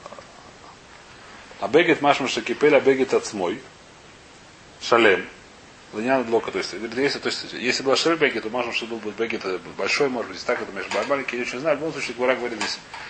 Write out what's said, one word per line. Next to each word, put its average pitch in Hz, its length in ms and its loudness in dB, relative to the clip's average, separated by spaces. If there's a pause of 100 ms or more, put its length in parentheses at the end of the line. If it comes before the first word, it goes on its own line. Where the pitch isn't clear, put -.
(1600)
А - 80 -4
Бегит 160 340 4
Машем, 139 280 2
что - 120 -4
Кипеля 139 380 4
Бегит 131 340 2
Ацмой. 101 480 -2 (1200)
Шалем. 110 460 6 (640)
Линьяна 123 300 0
Длока. 113 260 0
То 95 100 -4
есть, 87 140 -6 (220)
если, 131 240 0
то 117 80 -4
есть, - 260 -6
если 123 300 -2
была 131 140 4
Шель 165 180 2
Бегит, 127 280 2
то 110 60 -4
Машем, 120 220 -4
что 117 140 -4
был 113 120 -6
бы 104 140 -8
Бегит, 110 320 -4
э, 92 160 -4 (180)
большой, 98 300 0
может 113 240 -4
быть, 90 140 -12
так, 117 160 -2
это, 98 100 -10
конечно, 98 380 -4
маленький, 135 260 -2
я 123 80 -2
не 127 40 -6
очень 123 120 -8
знаю. 151 160 2
В 135 60 -8
любом 156 120 -4
случае, 131 220 -8
Гура 123 200 2
говорит 117 220 -6
здесь. 101 220 -4 (300)